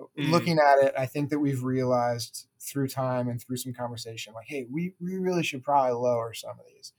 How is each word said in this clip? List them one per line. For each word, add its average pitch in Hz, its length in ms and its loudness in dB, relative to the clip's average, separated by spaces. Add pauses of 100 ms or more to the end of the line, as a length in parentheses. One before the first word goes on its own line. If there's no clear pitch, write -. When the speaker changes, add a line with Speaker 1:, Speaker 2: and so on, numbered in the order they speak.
(180)
Speaker 1:
Mm. 143 120 0
Speaker 2:
Looking 165 280 2
at 143 260 8
it, 139 140 2
I 131 80 0
think 147 240 -4
that 151 100 0
we've 139 220 0
realized 123 880 0 (120)
through 135 280 -2
time 127 400 -2
and 120 140 -4
through 127 160 -8
some 127 160 -8
conversation, 113 600 -10
like, 113 140 -16
"Hey, 139 220 -6
we, 175 300 -4
we 180 180 -6
really 180 240 0
should 135 200 -4
probably 135 320 4
lower 120 400 0
some 113 260 -12
of - 60 -20
these." - 320 -20